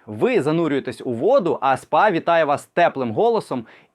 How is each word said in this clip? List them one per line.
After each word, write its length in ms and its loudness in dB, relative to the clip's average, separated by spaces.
ви 360 0
занурюєтесь 580 -2
у 120 -6
воду, 480 0
а 160 2
СПА 340 0
вітає 340 2
вас 220 -2
теплим 460 0
голосом 540 -2